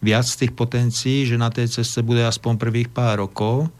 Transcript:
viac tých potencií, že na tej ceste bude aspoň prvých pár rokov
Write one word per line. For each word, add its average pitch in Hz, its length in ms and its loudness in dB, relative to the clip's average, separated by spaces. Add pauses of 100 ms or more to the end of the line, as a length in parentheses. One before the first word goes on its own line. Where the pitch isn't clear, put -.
viac 110 260 2
tých 123 260 -2
potencií, 123 720 0
že 120 120 0
na 117 120 0
tej 117 220 -2
ceste 117 300 -2
bude 120 220 2
aspoň 117 340 0
prvých 117 320 0
pár 113 320 0
rokov 110 480 0 (100)